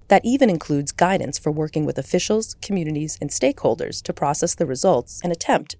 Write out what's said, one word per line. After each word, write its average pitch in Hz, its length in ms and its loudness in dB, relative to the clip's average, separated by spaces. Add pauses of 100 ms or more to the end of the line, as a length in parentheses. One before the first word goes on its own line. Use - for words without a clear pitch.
that 196 140 8
even 269 240 4
includes 147 440 0
guidance 175 480 0
for 156 120 -2
working 151 360 -2
with - 100 -4
officials, 196 640 -2
communities, 156 580 -4
and 147 120 -8
stakeholders - 720 0
to - 100 -6
process 156 400 0
the 165 140 0
results 131 560 0
and 180 80 -2
attempt - 480 -2